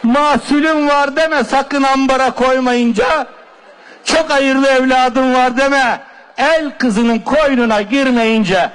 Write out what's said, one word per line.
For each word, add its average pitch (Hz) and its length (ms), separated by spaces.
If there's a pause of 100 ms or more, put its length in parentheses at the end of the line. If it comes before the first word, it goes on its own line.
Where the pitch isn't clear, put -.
mahsulün 294 840
var 285 280
deme 320 280
sakın 269 400
ambara 262 480
koymayınca, 247 960 (760)
çok 311 260
hayırlı 269 380
evladım 262 680
var 254 240
deme 269 420 (380)
el 302 400
kızının 233 420
koynuna 240 640
girmeyince 220 920